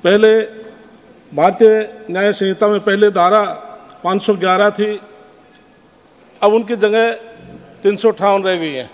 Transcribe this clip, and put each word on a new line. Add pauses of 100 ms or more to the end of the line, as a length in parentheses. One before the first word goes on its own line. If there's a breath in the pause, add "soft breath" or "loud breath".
पहले (920)
भारतीय (100)
न्याय
संहिता
में
पहले
धारा (600)
पाँच
सौ
ग्यारह
थी, (1400)
अब
उनकी
जगह (720)
तीन
सौ
अट्ठावन
रह
गई
है।